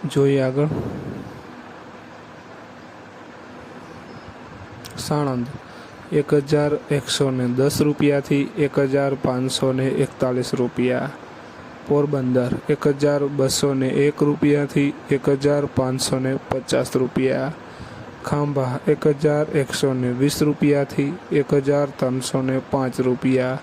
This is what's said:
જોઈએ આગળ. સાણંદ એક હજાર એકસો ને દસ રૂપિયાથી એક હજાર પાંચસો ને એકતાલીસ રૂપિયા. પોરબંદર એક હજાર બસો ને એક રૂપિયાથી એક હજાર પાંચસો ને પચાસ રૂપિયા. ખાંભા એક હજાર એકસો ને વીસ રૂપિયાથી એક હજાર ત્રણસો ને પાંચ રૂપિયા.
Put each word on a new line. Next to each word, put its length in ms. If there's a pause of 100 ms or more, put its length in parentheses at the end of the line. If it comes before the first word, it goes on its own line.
જોઈએ 340
આગળ. 260 (4000)
સાણંદ 500 (680)
એક 220
હજાર 380 (180)
એકસો 400
ને 180
દસ 320
રૂપિયાથી 800
એક 200
હજાર 360
પાંચસો 580
ને 160
એકતાલીસ 680
રૂપિયા. 540 (800)
પોરબંદર 680 (140)
એક 180
હજાર 380
બસો 500
ને 140
એક 340
રૂપિયાથી 720 (160)
એક 180
હજાર 380
પાંચસો 520
ને 180 (120)
પચાસ 480
રૂપિયા. 560 (720)
ખાંભા 600
એક 200
હજાર 400 (100)
એકસો 380
ને 180
વીસ 300
રૂપિયાથી 680 (200)
એક 220
હજાર 340
ત્રણસો 540
ને 180 (100)
પાંચ 300
રૂપિયા. 640